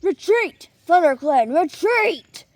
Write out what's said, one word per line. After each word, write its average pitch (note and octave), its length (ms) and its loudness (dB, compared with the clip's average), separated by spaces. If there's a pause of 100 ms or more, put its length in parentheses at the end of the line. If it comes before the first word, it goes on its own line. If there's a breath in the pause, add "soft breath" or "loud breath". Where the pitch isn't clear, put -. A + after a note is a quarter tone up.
Retreat! G4 680 -2 (180)
ThunderClan, C#4 640 0
retreat! F#4 920 -2 (100)